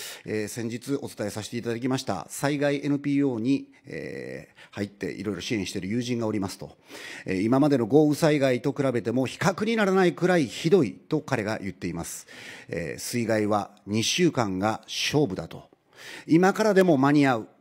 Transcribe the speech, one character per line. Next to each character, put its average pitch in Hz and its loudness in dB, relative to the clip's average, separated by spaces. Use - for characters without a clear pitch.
え 107 -4
ー、 - -6
先 113 -6
日 127 -6
お 117 -6
伝 104 -8
え - -8
さ 104 -8
せ - -12
て 120 -8
い 113 -6
た 117 -6
だ 117 -4
き 131 -2
ま 131 0
し 127 -8
た 90 -4
災 143 -2
害 143 0
エ 143 0
ヌ 143 0
ピ 143 -2
ー 143 2
オ 120 -2
ー - -4
に、 131 0
え 67 -10
ー、 - -20
入 101 -4
っ - -2
て 87 -8
い 92 -8
ろ 104 -4
い - -6
ろ 82 -8
支 - -6
援 98 0
し - -8
て 101 -6
い - -4
る 90 -6
友 117 -2
人 120 -2
が 113 0
お 107 -2
り 107 0
ま 95 -2
す - -14
と、 - -16
え 95 -2
ー、 92 0
今 120 4
ま 147 4
で 139 4
の 117 0
豪 147 6
雨 151 2
災 151 2
害 127 2
と 139 -2
比 143 -2
べ 117 0
て 113 -2
も 127 0
比 - -12
較 202 -2
に 226 0
な 220 4
ら 190 4
な 190 4
い 170 4
く 175 0
ら 180 4
い 139 2
ひ - -4
ど 175 6
い 98 -2
と - -4
彼 117 -2
が 110 -2
言 95 -6
っ - -8
て - -6
い 85 -4
ま 85 -6
す。 - -12
え 82 -6
ー、 - -14
水 120 -4
害 107 2
は 101 0
二 107 0
週 175 2
間 101 -2
が 107 0
勝 - 0
負 92 -6
だ 82 -8
と。 - -16
今 180 6
か 214 0
ら 214 4
で 190 8
も 165 6
間 139 4
に 143 6
合 123 2
う。 107 -8